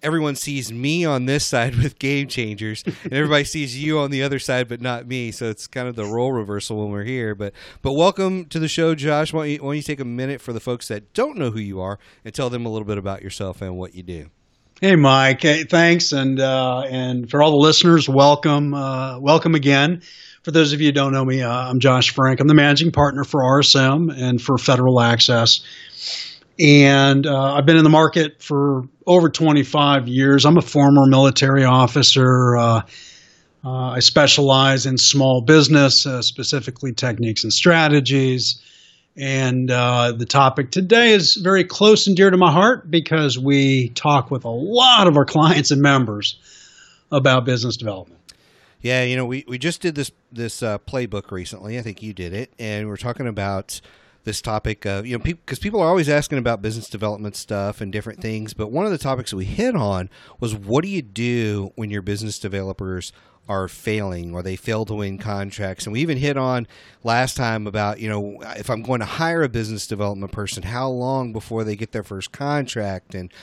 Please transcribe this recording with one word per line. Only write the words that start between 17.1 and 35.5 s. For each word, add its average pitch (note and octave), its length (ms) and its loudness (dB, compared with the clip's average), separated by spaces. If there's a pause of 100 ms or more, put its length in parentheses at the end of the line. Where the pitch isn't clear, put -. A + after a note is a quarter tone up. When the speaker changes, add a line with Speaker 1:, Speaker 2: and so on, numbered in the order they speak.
Speaker 2:
for D3 100 2
all D#3 120 4
the D3 40 4
listeners, D#3 520 6
welcome, C#3+ 680 4
uh, C3 460 -6
welcome D#3+ 340 4
again. C#3+ 480 2 (400)
For E3+ 80 -10
those D3+ 220 4
of D3 80 -2
you D3+ 80 2
who C#3+ 40 2
don't C#3 200 0
know C3+ 120 0
me, C3 160 -2
uh, A#2+ 80 -2
I'm B2 300 -2
Josh B2+ 320 4
Frank. C3 300 0
I'm C#3 80 2
the D3+ 60 8
managing D3 360 4
partner C#3+ 320 0
for C3+ 220 -2
R C3+ 160 4
S - 160 4
M C#3 340 2
and B2+ 320 -2
for C3 160 0
Federal B2+ 420 2
Access. A#2 600 2 (960)
And, C#3 720 6
uh, C#3 260 0
I've C#3+ 100 2
been D#3+ 120 8
in D#3+ 80 8
the D#3 60 8
market D#3 520 4
for C#3 400 0 (240)
over F3+ 240 6
twenty-five C#3+ 760 2
years. C3+ 360 4
I'm D#3+ 140 6
a - 20 4
former C#3 460 6
military C3+ 560 4
officer. B2+ 920 4
Uh, A#2 240 2 (840)
uh, B2+ 260 -6
I B2 100 -6
specialize C3+ 840 4
in C3 140 -2
small C3 440 2
business, C#3+ 680 4